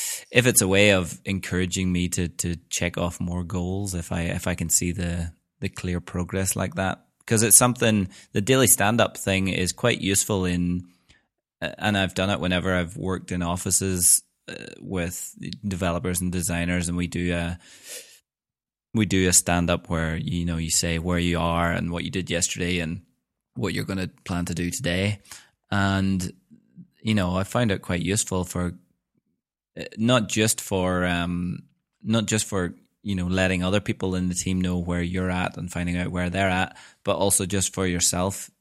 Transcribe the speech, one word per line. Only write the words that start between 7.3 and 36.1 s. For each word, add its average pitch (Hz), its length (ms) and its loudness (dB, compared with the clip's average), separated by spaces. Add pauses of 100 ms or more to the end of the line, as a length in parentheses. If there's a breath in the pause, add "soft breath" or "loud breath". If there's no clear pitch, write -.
it's 107 160 6
something, 113 520 4 (240 loud breath)
the 107 80 2
daily 131 260 4
stand-up 107 500 4
thing 95 300 0
is 90 240 0
quite - 280 2
useful 95 460 2
in, 87 400 0 (760 soft breath)
uh, 82 200 -6
and 101 180 2
I've 95 160 0
done 95 160 2
it 92 100 0
whenever 90 320 0
I've 90 260 0
worked 92 340 -4
in 90 100 -2
offices, 90 800 0 (260)
uh, - 60 -12 (260)
with - 540 -6 (340)
developers 90 540 0
and 90 100 -2
designers, 87 560 -2
and 87 80 -2
we 87 120 0
do 87 260 -2
a, 85 240 -2 (1400 loud breath)
we 107 140 4
do 95 200 4
a 87 60 4
stand-up 87 560 2
where, 80 260 -2
you 85 300 -4
know, 85 120 -2
you 82 120 -4
say 82 300 0
where 87 180 0
you 87 220 2
are 85 320 2
and 85 180 -2
what 85 140 -4
you 85 80 -6
did 92 180 -6
yesterday 87 480 -2
and 85 240 -4 (540)
what 104 180 -4
you're 80 120 -4
gonna 95 260 -6 (120)
plan 87 220 -2
to 87 80 -6
do 87 160 -2
today. 95 480 -2 (540 loud breath)
And, 98 600 0 (680)
you 110 140 2
know, 90 200 2
I 95 80 0
find 113 280 0
it 95 100 -2
quite 87 220 -2
useful 92 400 0
for, 90 300 -4 (1080)
uh, - 40 -8 (140)
not 113 320 4
just 110 320 2
for, 90 460 0
um, 87 560 -2 (400)
not 110 240 0
just 110 180 0
for, 90 300 -2 (260)
you 101 120 -4
know, 90 140 0
letting 92 360 2
other 98 180 2
people 95 340 -2
in 90 140 0
the 87 40 -2
team 92 260 -2
know 90 200 0
where 87 220 -2
you're 90 280 -2
at 90 280 -2
and 92 140 -8
finding 87 240 -4
out 90 120 -2
where 90 240 -2